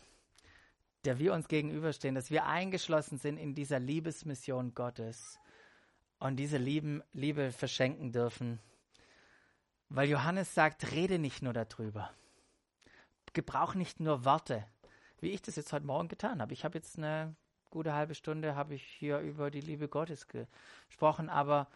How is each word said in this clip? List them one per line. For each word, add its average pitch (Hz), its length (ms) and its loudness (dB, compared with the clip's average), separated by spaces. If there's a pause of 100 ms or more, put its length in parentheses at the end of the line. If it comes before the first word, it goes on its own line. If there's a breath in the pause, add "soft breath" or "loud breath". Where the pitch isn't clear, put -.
(1040 soft breath)
der 127 140 2
wir 170 140 2
uns 165 140 0
gegenüberstehen, 151 680 0
dass 131 160 -4
wir 151 160 4
eingeschlossen 160 720 0
sind 147 180 -2
in 156 180 -4
dieser 139 240 0
Liebesmission 135 960 -2
Gottes 120 640 -6 (800 soft breath)
und 135 180 0
diese 147 200 2
Lieben, 147 560 0
Liebe 143 400 0
verschenken 131 580 0
dürfen. 120 480 0 (1300 soft breath)
Weil 139 200 4
Johannes 160 460 2
sagt, 151 360 4
„Rede 170 300 2
nicht 139 220 -2
nur 127 100 0
darüber. 110 600 -4 (1200 soft breath)
Gebrauch 160 420 0
nicht 185 260 -4
nur 151 240 2
Worte“, 135 420 4 (540 soft breath)
wie 165 100 0
ich 196 120 -4
das - 120 -8
jetzt - 180 -6
heute 147 140 -2
Morgen 156 220 0
getan 202 340 -4
habe. 131 120 -4
Ich - 100 -6
habe 175 140 -4
jetzt - 200 -10
eine 156 380 -4 (340)
gute 160 220 -2
halbe 151 220 0
Stunde, 156 420 -2
habe 147 180 -2
ich 135 80 -10
hier 147 360 -2
über 147 320 -2
die 143 100 -6
Liebe 151 280 -4
Gottes 151 380 -2
ge-, 120 200 -8 (420 loud breath)
gesprochen, 156 400 4
aber 143 480 4